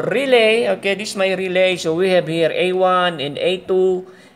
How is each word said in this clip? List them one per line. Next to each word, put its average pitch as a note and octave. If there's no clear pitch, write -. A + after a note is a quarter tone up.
relay, A#3
okay, G3
this G#3+
is -
my F#3+
relay. F#3
So E3+
we F3+
have F3+
here D#3+
A F3+
one F3+
and C#3
A F3+
two, F#3